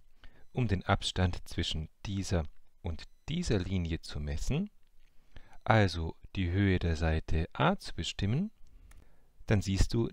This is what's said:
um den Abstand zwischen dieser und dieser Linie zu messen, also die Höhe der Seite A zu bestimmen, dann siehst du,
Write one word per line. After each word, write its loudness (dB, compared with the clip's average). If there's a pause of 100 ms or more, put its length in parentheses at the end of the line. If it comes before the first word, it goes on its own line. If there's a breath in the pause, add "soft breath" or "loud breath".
(520 soft breath)
um 0
den 0
Abstand 0
zwischen -4 (160)
dieser 0 (380)
und -6 (240)
dieser 0
Linie -2
zu -8
messen, -2 (960 soft breath)
also 2 (200)
die 0
Höhe 4
der 0
Seite 0
A 2
zu -10
bestimmen, -2 (960 soft breath)
dann 4
siehst 4
du, 2